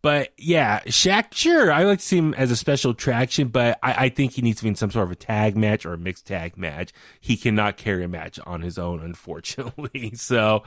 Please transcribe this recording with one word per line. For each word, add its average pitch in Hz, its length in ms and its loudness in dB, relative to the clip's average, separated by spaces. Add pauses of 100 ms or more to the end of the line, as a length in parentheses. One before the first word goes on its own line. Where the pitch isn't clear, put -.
But 147 320 0
yeah, 143 440 2
Shaq, - 520 2
sure, 311 380 4
I 151 100 4
like 196 160 4
to - 80 -6
see 185 140 2
him 156 160 2
as 131 160 2
a 120 40 0
special 139 360 0
attraction, 127 560 0
but 120 340 2
I, 127 240 2
I 127 40 2
think 131 240 0
he 123 100 -4
needs 113 160 2
to - 60 -8
be 110 40 0
in 101 60 0
some 104 160 -2
sort 107 140 0
of 87 60 -4
a 90 40 -10
tag 107 420 0
match 107 260 2
or 87 100 -8
a 85 40 -8
mixed 87 300 -10
tag 87 320 -8
match. 85 340 -8 (260)
He - 160 -2
cannot 107 420 0
carry 95 260 -2
a 87 40 -6
match 85 380 -12
on 85 160 -8
his 85 160 -8
own, 87 220 -6
unfortunately. 110 1160 -10
<laughs> - 0 -
So, 110 520 2